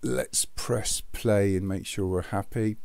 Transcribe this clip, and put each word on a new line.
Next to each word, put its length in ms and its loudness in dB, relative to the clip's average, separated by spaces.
let's 440 0
press 560 -2
play 520 4
and 140 2
make 160 -2
sure 220 -2
we're 160 2
happy. 640 -2